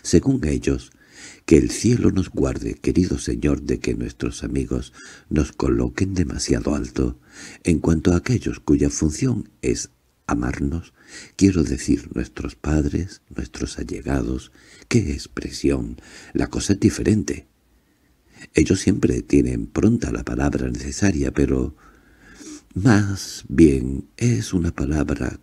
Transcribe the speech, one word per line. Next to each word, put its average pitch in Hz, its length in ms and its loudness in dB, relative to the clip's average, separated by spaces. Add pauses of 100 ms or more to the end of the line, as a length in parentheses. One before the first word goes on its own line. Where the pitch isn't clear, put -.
Según 120 440 2
ellos, 67 460 -2 (540)
que 80 100 8
el - 160 6
cielo 110 400 2
nos - 180 0
guarde, 60 440 -2
querido 71 440 0
señor, 69 440 -2
de 64 180 -2
que 62 140 -4
nuestros - 500 -6
amigos 65 480 -4 (360)
nos 76 220 0
coloquen 65 640 0
demasiado 71 600 0
alto 62 420 -2 (460)
en 82 160 2
cuanto 82 320 2
a 87 60 4
aquellos - 420 -2
cuya 71 280 2
función 101 600 -2 (140)
es - 280 -4 (380)
amarnos, 69 680 -4 (420)
quiero 92 260 6
decir, - 520 -2
nuestros - 400 -8
padres, 76 680 -2 (140)
nuestros - 440 -8
allegados. 64 720 -4 (360)
¡Qué 110 240 2
expresión! 67 840 -4 (360)
La - 160 -2
cosa - 240 -2
es 98 80 -2
diferente. - 680 0 (1040)
Ellos - 260 2
siempre - 420 2
tienen 62 440 0
pronta 113 440 0
la 55 140 -6
palabra 65 460 -2
necesaria, 69 640 -2
pero 65 440 0 (1000)
más 101 720 2
bien 67 680 4
es 117 380 0
una 85 200 0
palabra 69 680 -2